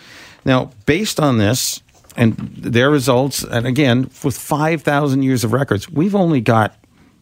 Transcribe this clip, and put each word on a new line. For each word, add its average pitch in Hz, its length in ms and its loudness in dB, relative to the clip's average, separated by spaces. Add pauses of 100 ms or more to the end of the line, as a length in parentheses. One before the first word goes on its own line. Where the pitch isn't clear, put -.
(440)
Now, 131 280 0 (140)
based 180 340 0
on 135 180 2
this 107 420 0 (360)
and 117 200 2
their - 540 0
results, 131 540 0
and 117 200 -4
again, 131 460 0 (140)
with 143 120 -2
five 156 460 -2
thousand 143 400 0
years 131 220 0
of 113 80 0
records, 120 360 -2
we've 180 280 0
only 165 240 2
got, 110 360 2 (460)